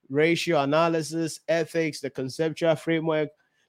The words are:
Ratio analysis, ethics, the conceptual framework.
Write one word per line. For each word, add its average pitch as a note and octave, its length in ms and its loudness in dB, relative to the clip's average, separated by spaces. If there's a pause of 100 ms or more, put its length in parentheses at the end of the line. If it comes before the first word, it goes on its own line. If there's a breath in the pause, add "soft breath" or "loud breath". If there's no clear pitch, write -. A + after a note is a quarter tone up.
(100)
Ratio D#3+ 520 2
analysis, D#3+ 840 0
ethics, D#3+ 540 -2
the C3+ 80 -6
conceptual D#3 680 0
framework. D#3 540 0 (400)